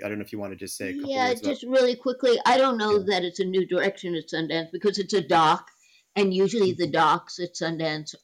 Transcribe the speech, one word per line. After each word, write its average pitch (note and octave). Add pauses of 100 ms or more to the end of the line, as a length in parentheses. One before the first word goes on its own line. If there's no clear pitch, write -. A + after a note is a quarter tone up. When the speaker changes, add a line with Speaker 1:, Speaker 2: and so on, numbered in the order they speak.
Speaker 1:
I G#2
don't G#2
know G#2
if -
you G#2+
wanna G2
just F#2+
say G2
a F#2
couple C#4+
Speaker 2:
Yeah, C4
Speaker 1:
words A#3+
about C#4
Speaker 2:
just C4+
really B3
quickly. B3
I B3+
don't C4
know G#3+
Speaker 1:
Yeah. F#3
Speaker 2:
that F#3
it's F3
a F#3+
new F#3
direction F3+
at D#3
Sundance D#3+
because F#3+
it's F#3+
a F#3+
doc, E3 (440)
and G3
usually F#3+
the E3+
Speaker 1:
Mm-hmm. D#3+
Speaker 2:
docs D#3+
at F3
Sundance D#3+ (100)